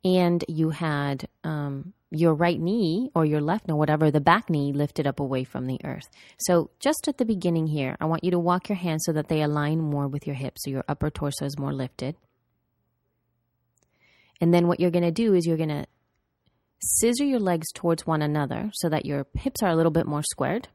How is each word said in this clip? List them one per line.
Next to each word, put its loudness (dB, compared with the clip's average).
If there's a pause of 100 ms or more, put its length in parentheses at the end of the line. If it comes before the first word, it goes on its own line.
And 4
you 0
had, -2 (160)
um, -6 (180)
your 4
right 2
knee 0
or 4
your 2
left -2
knee, -2
whatever, 4
the 2
back 4
knee 0
lifted -2
up -4
away -2
from -8
the -4
earth. -10 (300)
So 2 (100)
just -2
at -4
the 0
beginning 0
here, -2
I -4
want -2
you 0
to 2
walk 0
your 0
hands -2
so 0
that -2
they 0
align 0
more -2
with -6
your -6
hips, -8
so -8
your -6
upper -2
torso -6
is -6
more -4
lifted. -8 (2250)
And 4
then 6
what 2
you're 4
gonna 2
do 2
is 2
you're 2
gonna -2 (920)
scissor 0
your 2
legs 0
towards 0
one 2
another 0
so -2
that -2
your -4
hips -4
are 2
a 2
little 4
bit 2
more -2
squared. -4